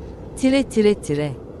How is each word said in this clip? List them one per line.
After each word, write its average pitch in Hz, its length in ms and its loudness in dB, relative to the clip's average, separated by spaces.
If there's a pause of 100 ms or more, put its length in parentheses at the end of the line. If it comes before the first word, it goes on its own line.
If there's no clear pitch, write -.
(380)
Tire 262 260 4
tire 208 300 4
tire. 147 380 -2 (300)